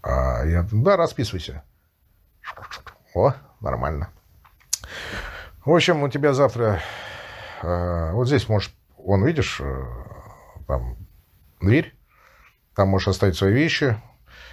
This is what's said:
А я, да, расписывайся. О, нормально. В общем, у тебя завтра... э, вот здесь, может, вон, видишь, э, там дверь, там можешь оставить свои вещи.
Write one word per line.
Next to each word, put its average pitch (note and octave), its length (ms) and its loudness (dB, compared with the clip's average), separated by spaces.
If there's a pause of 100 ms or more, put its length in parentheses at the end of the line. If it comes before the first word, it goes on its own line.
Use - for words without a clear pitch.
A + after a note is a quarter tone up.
А C2 400 0
я, E2+ 280 2
да, D#3 240 4
расписывайся. G#2+ 640 -2 (1500)
О, A#2+ 200 4 (260)
нормально. C#2 500 -4 (1500)
В C#3 60 0
общем, E3 320 6
у C#3+ 60 0
тебя C#3+ 240 2
завтра... A#2 480 2 (840)
э, F2 500 -2
вот A#2+ 140 0
здесь, C3 220 0
может, G#2 240 0 (240)
вон, G2 280 2
видишь, - 360 0
э, C2 240 -6 (800)
там A#1+ 300 -4 (640)
дверь, A2+ 360 2 (760)
там F#2+ 140 4
можешь G2 200 2
оставить F#2+ 280 2
свои G2 160 4
вещи. C3+ 440 2 (560)